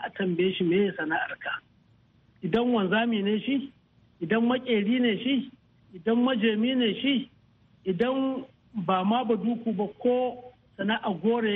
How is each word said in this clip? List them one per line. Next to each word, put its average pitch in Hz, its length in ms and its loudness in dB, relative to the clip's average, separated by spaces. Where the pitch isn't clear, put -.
a 220 60 -10
tambaye 185 440 0
shi 185 100 -2
meye 185 280 4
sana'arka. - 680 -6
Idan 233 300 0
wanzami 214 500 0
ne 208 160 0
shi, 269 320 -4
idan 214 240 0
maƙeri 247 560 2
ne 220 220 2
shi, 262 280 -2
idan 220 280 0
majemi 226 520 2
ne 233 260 2
shi, 262 280 0
idan 262 600 0
ba 185 320 0
ma 233 180 2
baduku 220 520 -2
ba 196 120 -2
ko 247 520 -2
sana'a 202 440 -2
gore 226 340 2